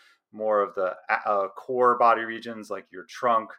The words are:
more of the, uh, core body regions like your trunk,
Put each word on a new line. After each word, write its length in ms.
more 300
of 140
the, 200
uh, 480
core 400
body 280
regions 440
like 240
your 120
trunk, 540